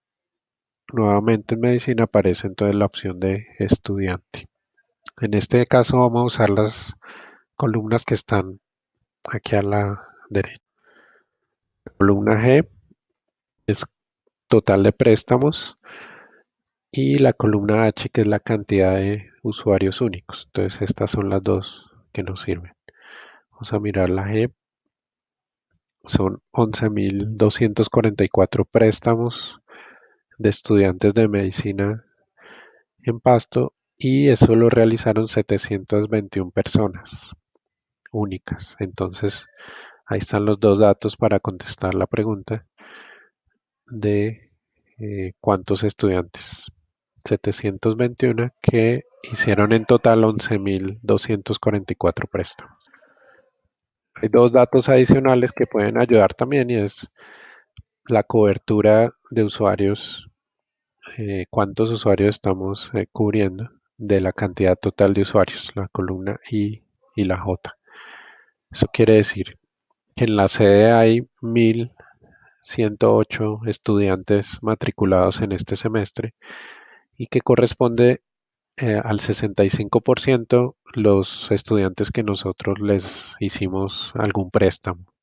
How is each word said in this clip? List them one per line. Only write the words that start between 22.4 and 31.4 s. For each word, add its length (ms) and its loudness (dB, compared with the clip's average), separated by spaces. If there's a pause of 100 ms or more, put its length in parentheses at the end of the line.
sirven. 320 -8 (800)
Vamos 200 -14
a 80 -2
mirar 300 -2
la 160 -4
G. 260 -2 (1500)
Son 460 -2
once 400 -2
mil 480 -4
doscientos 500 0
cuarenta 360 -2
y 40 -2
cuatro 360 0
préstamos 960 -2 (800)
de 100 0
estudiantes 640 2
de 140 4
medicina 760 -4 (960)